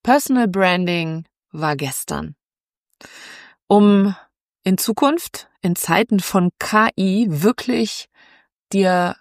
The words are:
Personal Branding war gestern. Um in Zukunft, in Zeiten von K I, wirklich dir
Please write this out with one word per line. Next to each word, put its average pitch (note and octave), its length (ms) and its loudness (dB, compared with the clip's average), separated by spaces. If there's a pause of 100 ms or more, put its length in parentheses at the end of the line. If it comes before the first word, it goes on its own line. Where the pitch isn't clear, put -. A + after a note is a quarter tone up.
Personal B3+ 460 2
Branding F3 760 -2 (260)
war D3+ 240 -4
gestern. D3 600 -8 (1300)
Um G3+ 480 4 (480)
in F#3+ 160 0
Zukunft, - 680 -2 (140)
in F3 140 -2
Zeiten F3+ 460 0
von F3+ 360 0
K G#3+ 400 0
I, F#3+ 320 0
wirklich A3+ 800 -2 (640)
dir F#3 480 2